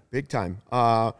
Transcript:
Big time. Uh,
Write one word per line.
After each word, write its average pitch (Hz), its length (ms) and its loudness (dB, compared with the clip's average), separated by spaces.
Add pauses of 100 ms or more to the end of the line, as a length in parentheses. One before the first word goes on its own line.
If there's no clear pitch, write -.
(100)
Big 143 180 -6
time. 98 320 -6 (120)
Uh, 113 480 2